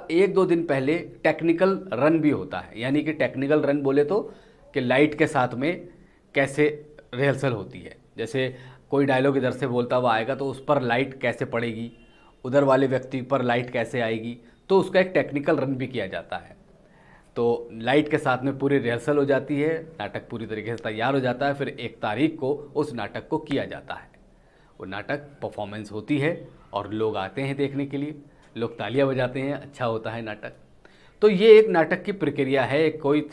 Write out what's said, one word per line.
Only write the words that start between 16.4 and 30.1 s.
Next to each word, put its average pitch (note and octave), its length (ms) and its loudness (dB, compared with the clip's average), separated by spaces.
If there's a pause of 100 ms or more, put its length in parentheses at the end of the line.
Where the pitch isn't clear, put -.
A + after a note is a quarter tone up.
तो A#2 380 0
लाइट C3 360 2
के D3+ 80 2
साथ B2+ 260 0
में C#3 160 -2
पूरी C#3 180 2
रिहर्सल A#2 400 0
हो C#3 80 4
जाती C#3 360 0
है, D#3+ 220 -2 (160)
नाटक G#2 300 -8
पूरी A2+ 160 -8
तरीके G#2+ 320 -8
से - 60 -14
तैयार A2+ 300 -2
हो C#3 60 2
जाता B2 280 -2
है। C#3+ 60 0
फिर C#3 160 -4
एक - 320 -12
तारीख A#2+ 380 -2
को C3+ 140 -2 (220)
उस D3 180 -2
नाटक G#2+ 340 -8
को D#3+ 100 -4
किया C#3 280 -4
जाता - 280 -12
है। - 160 -14 (680)
वो F#2+ 60 -12
नाटक G2+ 320 -8
परफॉर्मेंस G#2 720 -10
होती G#2+ 260 -4
है D3 300 -2 (260)
और G2+ 200 -4
लोग A2 240 0
आते G2 240 -6
हैं C#3 140 -4
देखने C#3 300 -2
के C#3 120 -8
लिए, D3 180 -6 (420)
लोग A2+ 200 -4
तालियां A#2+ 300 0
बजाते B2+ 320 -2
हैं, C#3 140 -4
अच्छा C3 320 -8
होता A2+ 260 -4